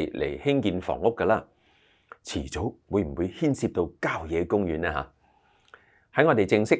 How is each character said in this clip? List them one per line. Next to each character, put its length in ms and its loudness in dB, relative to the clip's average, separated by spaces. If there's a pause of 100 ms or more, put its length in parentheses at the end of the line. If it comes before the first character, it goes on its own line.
(140)
嚟 280 -4
興 200 2
建 200 0
房 200 -4
屋 120 4
㗎 120 -2
啦。 200 2 (800)
遲 260 -6
早 240 -4 (160)
會 140 2
唔 120 -6
會 120 -2
牽 320 0
涉 80 -2
到 220 0 (100)
郊 280 -4
野 180 0
公 200 0
園 140 -2
呢？ 120 -2 (1200)
吓？ 80 2
喺 40 6
我 80 6
哋 120 4
正 200 4
式 140 4